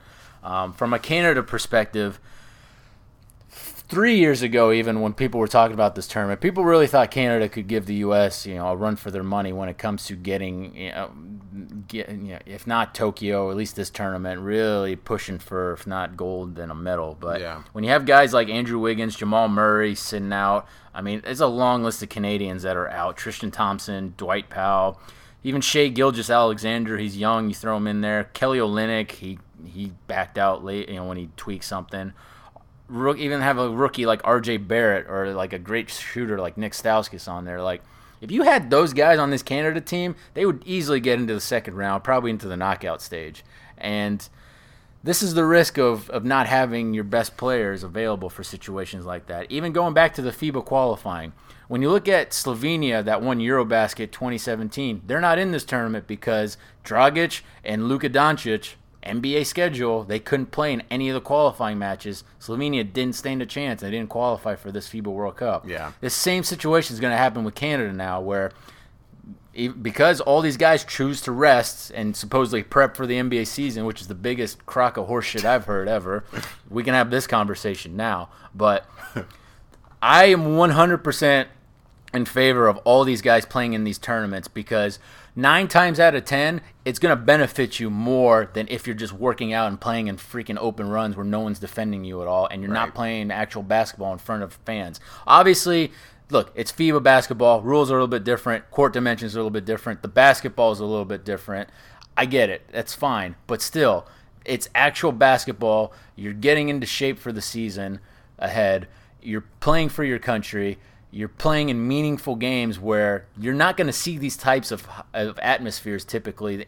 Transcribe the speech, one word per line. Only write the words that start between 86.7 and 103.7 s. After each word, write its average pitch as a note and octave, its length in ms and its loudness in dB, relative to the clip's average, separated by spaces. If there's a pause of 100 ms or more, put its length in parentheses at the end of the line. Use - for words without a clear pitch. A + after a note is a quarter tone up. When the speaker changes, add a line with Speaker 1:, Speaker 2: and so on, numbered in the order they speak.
Speaker 1:
it's C3 120 -2
gonna E3 180 4
benefit B2+ 600 4
you A2+ 120 -2
more A2+ 640 4
than A2 160 -2
if B2 180 -6
you're A#2 80 -4
just G#2+ 160 -8
working A2 400 -2
out A2 160 0
and G2+ 140 -6
playing A2+ 260 -2
in G2 80 -6
freaking A2 460 -10
open G#2+ 280 -4
runs G#2+ 280 -2
where G2+ 80 -6
no G#2+ 160 -2
one's G#2 180 -6
defending G2 460 -6
you F#2 160 -8
at F2 60 -6
all F#2 200 2
and F#2+ 140 -8
you're G2 100 -6
not A2 140 0
Speaker 2:
Right. - 100 -8
Speaker 1:
playing A2+ 360 -4
actual G#2 320 -6
basketball G2 500 -2
in F2+ 60 -12
front G#2+ 240 -6
of G2 100 -10 (120)
fans. G2 360 -8 (260)
Obviously, F3 640 8 (380)
look, C3+ 260 2
it's A#2 160 -6
fiba D#3 320 2
basketball. A#2+ 580 6
Rules C3+ 300 4
are C3+ 40 2
a - 20 4
little B2+ 100 4
bit A#2 160 -2
different. A#2 480 -2
Court C#3 220 4
dimensions A#2 420 0
are A2+ 40 -4
a - 20 0
little A2 80 -2
bit G#2 160 -4
different. A2 360 -4
The G2+ 60 -8
basketball B2 640 6
is G2+ 80 -2
a G#2+ 60 -4
little G#2+ 180 -2
bit F#2+ 220 -8
different. G2+ 420 -6 (480)
I B2+ 120 0
get B2+ 220 4
it. - 220 -8
That's A2+ 220 -6
fine. G#2 420 -4 (100)
But A2 160 -4
still, B2 460 2 (380)